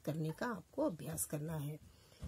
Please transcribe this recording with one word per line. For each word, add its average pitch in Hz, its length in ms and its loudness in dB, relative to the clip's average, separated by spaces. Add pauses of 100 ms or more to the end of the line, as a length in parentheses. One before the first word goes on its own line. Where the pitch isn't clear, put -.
करने 156 260 2
का 226 160 0
आपको - 360 -2
अभ्यास 160 420 0
करना 156 320 0
है। 147 380 -2 (340)